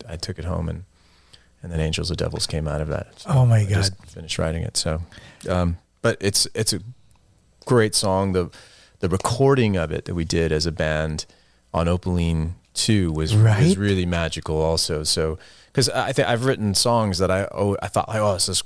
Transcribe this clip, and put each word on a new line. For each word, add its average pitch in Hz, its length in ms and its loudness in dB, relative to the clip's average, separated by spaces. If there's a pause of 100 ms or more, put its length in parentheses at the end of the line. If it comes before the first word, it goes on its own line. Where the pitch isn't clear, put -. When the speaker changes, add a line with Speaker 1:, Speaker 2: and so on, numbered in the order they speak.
Speaker 1:
I 85 100 -10
took - 220 -10
it 82 60 -8
home, 85 240 -2
and, 82 160 -8 (760)
and 85 100 -10
then 80 80 0
Angels 80 300 -2
or 85 40 -4
Devils 82 320 -4
came 78 220 -4
out 76 140 -4
of 78 60 -6
that. - 320 -8
So - 100 -8
Speaker 2:
Oh 131 160 6
my 113 140 6
Speaker 1:
I 104 40 2
just 95 340 0
Speaker 2:
God. - 120 -20
Speaker 1:
finished 82 280 -10
writing 82 240 -2
it. 82 140 -6
So, 80 260 -2 (460)
um, 87 300 0 (220)
but 117 200 0
it's, - 340 0
it's 107 180 -2
a 98 60 -2 (840)
great 110 300 4
song. 95 380 2
The, 90 180 0 (500)
the 95 80 0
recording 120 680 2
of 80 140 -2
it 80 140 -6
that 95 100 -6
we 85 100 -2
did 82 280 0
as 78 140 0
a 82 60 -2
band 78 540 -2 (480)
on 85 140 2
Opaline 85 640 0 (200)
Two 98 380 2
was, 78 220 0
was 107 80 6
Speaker 2:
Right? 113 340 6
Speaker 1:
really 98 300 0
magical 82 560 -2
also. 80 400 0
So, 78 340 -2 (360)
'cause - 160 2
I, 113 200 -2
I 131 40 -2
think 92 160 0
I've 117 160 0
written 107 300 0
songs 110 440 2
that 90 140 2
I, 95 180 0
oh, 101 320 0
I 98 60 -4
thought, - 200 -2
like, 107 120 -2
"Oh, 104 140 2
this 87 140 -2
is 92 180 -2